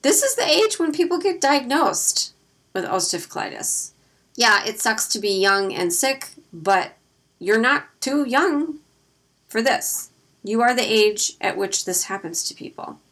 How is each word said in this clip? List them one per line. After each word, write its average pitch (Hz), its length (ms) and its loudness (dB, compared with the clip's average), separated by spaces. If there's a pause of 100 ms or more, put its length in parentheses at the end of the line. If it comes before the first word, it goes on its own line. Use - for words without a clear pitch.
this 415 220 4
is 539 120 0
the - 120 0
age 427 320 2
when 311 140 0
people 349 240 0
get 370 240 -2
diagnosed 277 920 0 (400)
with 190 120 -4
ulcerative 180 420 -2
colitis. - 640 -6 (440)
Yeah, 214 300 4
it 214 140 -8
sucks 220 300 0
to 214 100 -2
be 202 120 -2
young 196 420 2
and 175 180 -2
sick, 269 380 -2 (240)
but 175 400 0 (460)
you're 208 200 2
not 254 280 2 (120)
too 285 240 0
young 294 560 0 (680)
for 220 140 -4
this. - 480 -2 (340)
You 220 180 0
are 240 120 4
the 240 100 0
age 214 580 2
at - 160 -2
which 196 280 -2
this 180 200 -2
happens 175 380 -6
to - 100 -6
people. - 460 -14 (120)